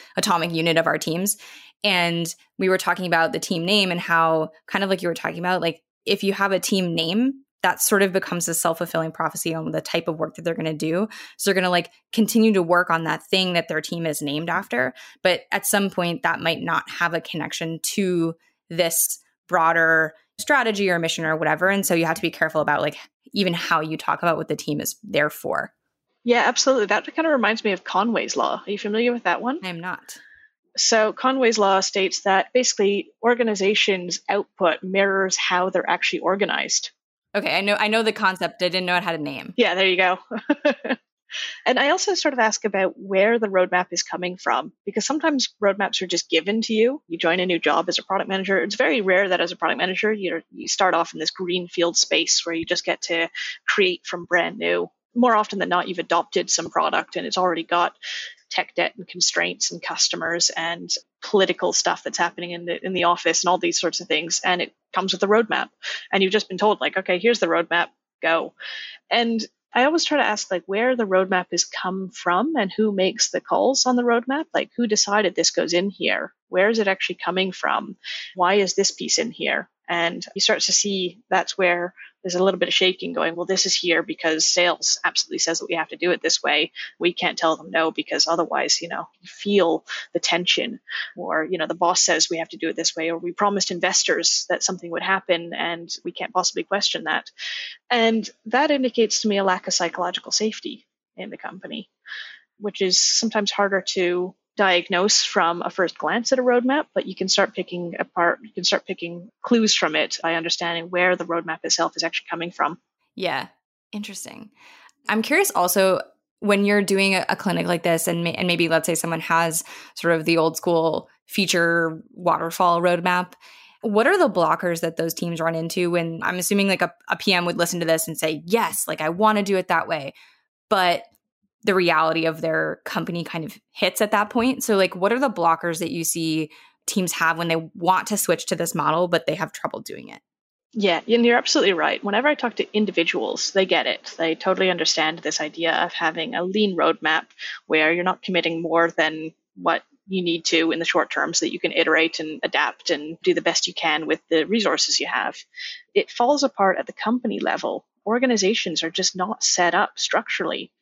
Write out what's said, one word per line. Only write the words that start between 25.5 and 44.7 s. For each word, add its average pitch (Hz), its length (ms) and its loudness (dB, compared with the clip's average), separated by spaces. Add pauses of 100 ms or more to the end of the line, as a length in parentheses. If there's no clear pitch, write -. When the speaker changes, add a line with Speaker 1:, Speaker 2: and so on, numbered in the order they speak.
Speaker 2:
Yeah, 240 240 4
absolutely. 240 400 2
That 214 300 -2
kind 320 100 0
of 320 60 2
reminds 226 320 2
me 208 80 2
of 180 100 -4
Conway's 190 540 0
Law. - 280 0
Are 185 60 -8
you 202 80 -4
familiar 220 340 0
with 240 120 -4
that 175 180 0
one? 262 220 -4
Speaker 1:
I 190 40 -8
am 170 120 -8
not. - 360 -10 (600)
Speaker 2:
So 214 360 2
Conway's 254 460 2
Law 196 220 4
states 190 420 -2
that 190 320 2
basically 202 560 2 (100)
organizations' 202 1080 0
output 196 560 0
mirrors 190 520 2
how 185 340 0
they're 185 200 0
actually 165 300 -2
organized. 101 720 -2 (440)
Speaker 1:
Okay, 196 220 0
I 180 40 0
know, 202 140 2
I 208 140 2
know 220 140 2
the 220 100 2
concept. 214 500 -2
I 180 60 2
didn't 180 180 -2
know 180 100 2
it 175 60 0
had 170 160 -2
a 151 40 -6
name. 143 340 -8
Speaker 2:
Yeah, 202 180 4
there 190 120 2
you 185 100 4
go. 185 220 4 (460)
<laughs> 254 320 0 (720)
And 254 120 2
I 277 120 4
also 370 240 0
sort 311 180 0
of 247 80 0
ask 214 240 2
about 190 320 0
where 196 420 2
the 214 100 -2
roadmap 185 420 2
is 170 120 -4
coming 180 360 -6
from, - 340 -2 (140)